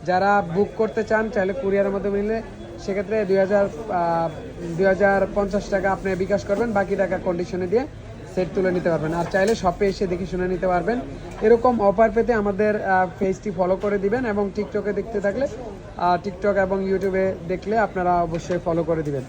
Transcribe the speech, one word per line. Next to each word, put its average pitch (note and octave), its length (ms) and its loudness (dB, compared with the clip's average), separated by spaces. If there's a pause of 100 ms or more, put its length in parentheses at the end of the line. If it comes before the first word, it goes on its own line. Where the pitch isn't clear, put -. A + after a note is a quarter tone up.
যারা G3 360 4 (120)
বুক G3+ 220 2
করতে A3 280 0
চান, A3 260 0
চাইলে G3 220 0
কুরিয়ারের G3 400 0
মাধ্যমে G3+ 300 -2
নিলে A3 200 -2 (440)
সেক্ষেত্রে G3+ 380 -2
দুই F#3+ 140 4
হাজার, G3+ 260 4
আহ, E3+ 640 -2 (480)
দুই F#3+ 100 4
হাজার F#3+ 480 4
পঞ্চাশ G3+ 360 0
টাকা F#3+ 220 2
আপনি F#3+ 220 -2
বিকাশ F#3+ 300 0
করবেন, A3+ 280 0
বাকি G3 240 0
টাকা F#3 220 0
কন্ডিশনে F3+ 480 -4
দিয়ে A3+ 200 2 (480)
সেট F#3 200 0
তুলে F#3+ 160 2
নিতে F3+ 200 0
পারবেন। D#3 240 0
আর E3+ 180 0
চাইলে G3 220 4
শপে F#3+ 320 0
এসে G3 200 0
দেখে F3+ 200 -4
শুনে F3+ 220 -2
নিতে F#3 180 -2
পারবেন। F3+ 340 0 (420)
এরকম A#3 380 6
অফার G3+ 340 6
পেতে A3+ 180 2
আমাদের, G#3 440 2
আহ, F#3 320 2 (100)
পেজটি F#3+ 320 -2
ফলো F3+ 260 2
করে G3+ 220 0
দিবেন, G#3 280 0
এবং G3+ 300 0
TikTok-এ G#3 360 -4
দেখতে F#3+ 280 -4
থাকলে, G3+ 260 0 (500)
আহ, F3 280 2
TikTok G3+ 320 0
এবং G3 340 0
YouTube-এ F#3+ 440 0 (140)
দেখলে F#3 300 -2
আপনারা F3+ 440 0
অবশ্যই E3+ 420 -4
ফলো E3+ 200 0
করে D#3+ 180 -2
দিবেন। C#3+ 260 -4